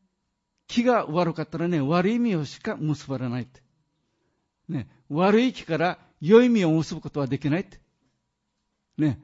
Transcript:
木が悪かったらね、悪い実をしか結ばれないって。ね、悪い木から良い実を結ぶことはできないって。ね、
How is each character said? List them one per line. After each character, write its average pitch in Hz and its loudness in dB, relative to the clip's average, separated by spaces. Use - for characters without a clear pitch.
木 240 -2
が 226 0
悪 165 -2
か 156 -8
っ - -8
た - -10
ら 165 -4
ね、 175 -2
悪 175 0
い 240 -2
実 233 0
を 151 -4
し - -14
か 220 -8
結 151 -6
ば 135 -6
れ 127 -6
な 120 -6
い 120 -8
っ - -12
て。 - -20
ね、 147 -8
悪 190 2
い 254 0
木 - -18
か 160 -4
ら 170 -4
良 214 8
い 254 4
実 220 2
を 156 4
結 160 0
ぶ 156 -10
こ 147 -12
と 147 -6
は 143 -2
で 131 -4
き 151 -2
な 147 2
い 196 -2
っ - -16
て。 - -20
ね、 147 0